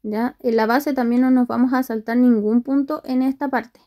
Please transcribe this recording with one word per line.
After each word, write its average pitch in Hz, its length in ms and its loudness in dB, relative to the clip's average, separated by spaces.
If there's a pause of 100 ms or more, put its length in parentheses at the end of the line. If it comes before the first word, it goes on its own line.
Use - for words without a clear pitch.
¿ya? 220 380 -4
En 226 160 0
la 220 100 2
base 277 260 0
también 247 300 0
no 262 80 2
nos 254 160 4
vamos 240 260 0
a 262 120 0
saltar 226 320 -6
ningún 233 460 2
punto 277 420 -2
en 254 180 -2
esta 269 260 -2
parte 247 380 -6